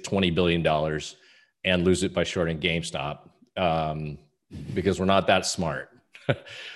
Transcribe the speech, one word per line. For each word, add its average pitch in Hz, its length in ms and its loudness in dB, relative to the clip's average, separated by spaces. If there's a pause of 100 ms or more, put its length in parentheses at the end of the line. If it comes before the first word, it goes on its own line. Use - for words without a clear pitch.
twenty 95 300 2
billion 85 320 2
dollars 78 500 0 (500)
and 90 200 2
lose 90 180 4
it 95 100 -2
by 87 120 0
shorting 82 360 -2
GameStop, 80 680 -4 (260)
um, 78 600 -2 (560)
because 92 260 0
we're 95 60 0
not 95 220 4
that 95 180 4
smart." 73 480 -4
<laughs> - 420 -6 (400)